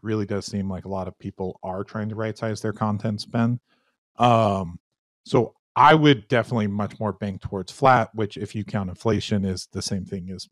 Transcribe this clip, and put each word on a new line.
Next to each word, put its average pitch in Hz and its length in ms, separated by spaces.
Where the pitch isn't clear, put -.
really 107 240
does 98 200
seem 101 220
like 92 160
a 92 40
lot 95 200
of 90 100
people 95 440
are 95 220
trying 107 240
to 110 60
right-size 110 480
their 110 100
content 107 480
spend. 117 400
Um, 104 640
so - 300
I 143 180
would 147 340
definitely 113 400
much 104 300
more 107 140
bank 98 300
towards 95 280
flat, 127 440
which 107 240
if 104 160
you 107 100
count 101 240
inflation 101 560
is 92 280
the 95 100
same 98 240
thing 92 240
as 90 220